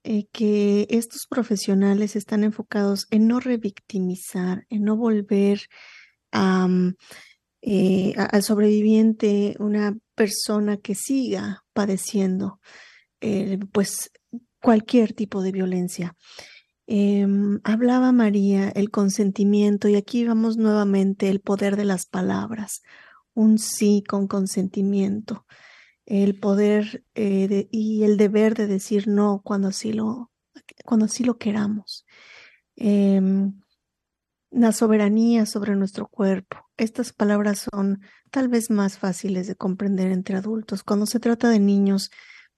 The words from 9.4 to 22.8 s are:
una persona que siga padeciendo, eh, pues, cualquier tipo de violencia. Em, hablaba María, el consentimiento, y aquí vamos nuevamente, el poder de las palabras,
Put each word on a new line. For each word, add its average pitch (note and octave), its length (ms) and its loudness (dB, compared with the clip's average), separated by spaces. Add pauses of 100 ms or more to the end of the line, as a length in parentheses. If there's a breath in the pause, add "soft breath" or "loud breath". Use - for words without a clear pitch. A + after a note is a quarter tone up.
una G#3 380 -2 (180)
persona G#3 640 -2
que G3+ 160 -6
siga G#3 800 -6
padeciendo, G3 880 -2 (600 loud breath)
eh, G3 380 -4 (140)
pues, - 380 -4 (520)
cualquier A3 500 2
tipo G3+ 300 -6
de F#3 100 -4
violencia. F3+ 640 -4 (720 loud breath)
Em, G3+ 800 0
hablaba B3 480 2
María, G3+ 580 2
el G3+ 200 -2
consentimiento, G3+ 960 2
y G#3 80 4
aquí A#3 280 -2
vamos A3+ 320 0
nuevamente, G3+ 720 2
el G3 120 0
poder G3+ 360 -2
de G#3 80 -2
las F#3+ 220 -2
palabras, G3 760 -6 (520 soft breath)